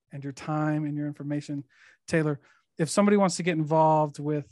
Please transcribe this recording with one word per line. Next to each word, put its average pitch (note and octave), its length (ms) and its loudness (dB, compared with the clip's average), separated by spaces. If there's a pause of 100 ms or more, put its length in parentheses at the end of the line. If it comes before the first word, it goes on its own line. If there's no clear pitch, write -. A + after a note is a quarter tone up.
(140)
and C#3 100 -10
your C#3 100 -8
time D3+ 520 -2
and D3 100 -4
your D3 120 -4
information, D3 580 -6 (420)
Taylor. D3+ 320 0 (380)
If D#3 120 -2
somebody G#3 280 4
wants F#3+ 200 2
to F3 60 -6
get E3 140 0
involved D#3 600 2
with D3 320 -4